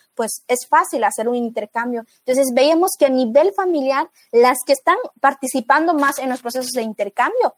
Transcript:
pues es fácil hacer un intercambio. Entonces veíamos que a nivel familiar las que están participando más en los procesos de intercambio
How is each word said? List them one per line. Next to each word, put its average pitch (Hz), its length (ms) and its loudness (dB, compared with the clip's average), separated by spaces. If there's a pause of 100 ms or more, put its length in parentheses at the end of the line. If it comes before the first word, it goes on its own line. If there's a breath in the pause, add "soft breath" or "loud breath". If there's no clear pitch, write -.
(140)
pues 226 340 -6
es 247 220 -4
fácil 320 340 0
hacer - 240 -2
un 240 80 -2
intercambio. 233 680 -6 (140 soft breath)
Entonces 254 340 0
veíamos 330 460 2
que 285 80 4
a - 20 0
nivel 262 460 2
familiar 311 520 -2 (240 soft breath)
las 247 320 4
que 277 100 0
están 330 240 2 (220)
participando 277 760 0
más 277 240 0
en 262 100 -6
los 254 140 -8
procesos 247 300 -8
de 247 100 -4
intercambio 240 760 -2